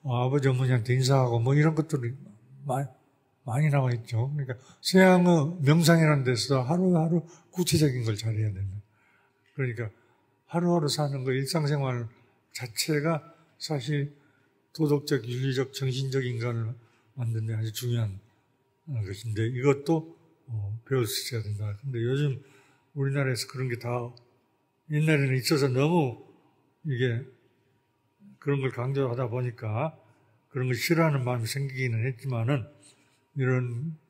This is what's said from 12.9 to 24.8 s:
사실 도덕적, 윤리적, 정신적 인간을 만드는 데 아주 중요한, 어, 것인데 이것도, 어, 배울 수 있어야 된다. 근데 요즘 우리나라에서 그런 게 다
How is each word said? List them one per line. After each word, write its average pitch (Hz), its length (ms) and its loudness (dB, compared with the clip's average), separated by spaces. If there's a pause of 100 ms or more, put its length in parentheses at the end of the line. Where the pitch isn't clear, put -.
사실 143 560 -4 (580)
도덕적, 143 540 0
윤리적, 127 460 -2
정신적 135 520 -4
인간을 117 500 -4 (400)
만드는 113 320 -4
데 113 80 -4
아주 110 180 -6
중요한, 113 460 -4 (720)
어, 123 180 -4
것인데 110 400 -4
이것도, 139 680 0 (320)
어, 107 400 -6
배울 127 180 0
수 - 200 -6
있어야 113 160 -8
된다. 104 400 -8
근데 123 200 -6
요즘 135 400 -2 (520)
우리나라에서 139 540 -2
그런 127 200 -6
게 117 100 -6
다 120 120 -8 (1000)